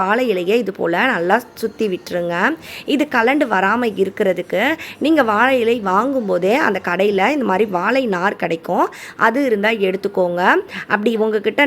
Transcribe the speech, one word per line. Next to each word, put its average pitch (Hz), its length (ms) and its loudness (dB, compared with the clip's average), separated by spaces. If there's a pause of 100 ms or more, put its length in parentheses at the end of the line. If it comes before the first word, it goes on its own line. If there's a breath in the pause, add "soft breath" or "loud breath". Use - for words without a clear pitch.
வாழை 214 340 0
இலையை 185 300 0
இது 190 160 -6
போல 180 340 0
நல்லா 180 240 2 (240)
சுத்தி 214 320 -2
விட்டுருங்க. 175 420 -4 (600 loud breath)
இது 254 100 2 (100)
கலண்டு 262 380 2
வராம 208 380 2 (120)
இருக்கிறதுக்கு 185 580 -2 (440 loud breath)
நீங்க 302 260 4
வாழை 247 320 2
இலை 240 140 2 (120)
வாங்கும்போதே 202 640 0 (140)
அந்த 185 100 0 (120)
கடையில 196 480 2
இந்த 226 140 0
மாதிரி 202 160 2 (100)
வாழை 240 260 0 (120)
நார் 185 240 -2
கிடைக்கும், 180 460 -2 (400 loud breath)
அது 226 120 2 (100)
இருந்தா 214 220 2 (180)
எடுத்துக்கோங்க. 185 520 -2 (520 loud breath)
அப்படி 208 180 0 (140)
உங்ககிட்ட 214 420 0